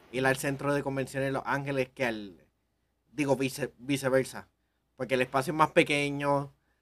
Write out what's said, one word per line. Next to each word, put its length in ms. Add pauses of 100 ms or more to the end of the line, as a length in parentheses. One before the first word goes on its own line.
(120)
ir 140
al 120
Centro 360
de 100
Convenciones 460
de 40
Los 120
Ángeles 440
que 160
al, 320 (720)
digo, 240
vice-, 420
viceversa, 720 (480)
porque 180
el 80
espacio 300
es 60
más 140
pequeño, 800 (300)